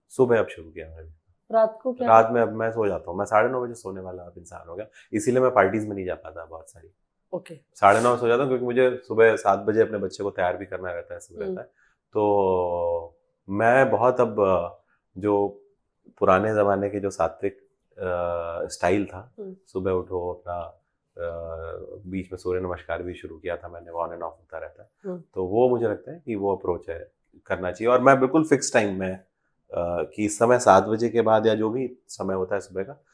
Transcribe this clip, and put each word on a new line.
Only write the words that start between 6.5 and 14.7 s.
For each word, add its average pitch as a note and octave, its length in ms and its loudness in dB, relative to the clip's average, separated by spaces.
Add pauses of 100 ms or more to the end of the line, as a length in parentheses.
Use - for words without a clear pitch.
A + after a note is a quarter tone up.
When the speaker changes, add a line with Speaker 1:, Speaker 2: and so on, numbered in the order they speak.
Speaker 1:
सारी। D#2+ 220 -20 (420)
Speaker 2:
ओके। E3+ 220 -12 (200)
Speaker 1:
साढ़े G#2 260 6
नौ A#2+ 160 4
सो A#2+ 100 0
जाता A#2+ 140 4
हूँ C#3 80 0
क्योंकि B2 160 -2
मुझे B2 420 2
सुबह A2 280 6
सात G2+ 240 2
बजे G#2+ 220 2
अपने A2 160 0
बच्चे F#2+ 260 -6
को G2+ 60 -4
तैयार F2+ 280 -2
भी F#2+ 80 -12
करना F2+ 260 -10
रहता E2+ 220 -12
है, F2 60 -14
सब - 160 -20
Speaker 2:
हम्म। G3+ 120 -8
Speaker 1:
रहता F#3 140 -8
है। - 60 -16 (460)
तो F2+ 1080 0 (300)
मैं A#2 420 4
बहुत B2 300 2
अब, A2 200 0
अ, F2+ 420 0 (340)